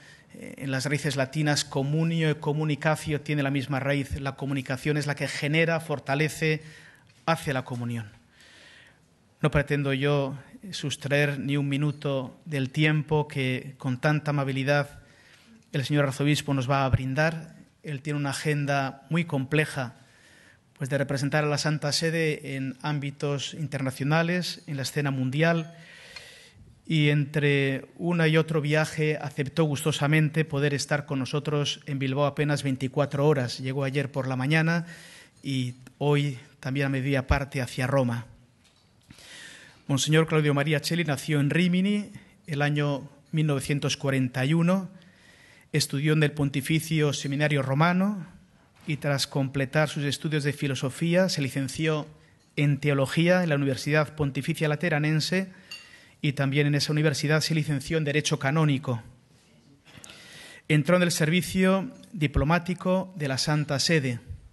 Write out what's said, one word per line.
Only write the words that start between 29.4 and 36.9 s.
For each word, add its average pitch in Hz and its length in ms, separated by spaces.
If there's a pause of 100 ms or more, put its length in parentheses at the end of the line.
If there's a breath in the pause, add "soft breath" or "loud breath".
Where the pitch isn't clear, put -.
gustosamente 156 800
poder 147 300
estar 147 320
con 139 140
nosotros 147 680
en 139 140
Bilbao 135 260
apenas 143 380
veinticuatro 139 600
horas. 139 340
Llegó 135 260
ayer 135 260
por 131 160
la 131 80
mañana 160 500 (560 loud breath)
y 127 340 (240)
hoy 143 380 (220)
también 135 280
a - 20
mediodía 135 380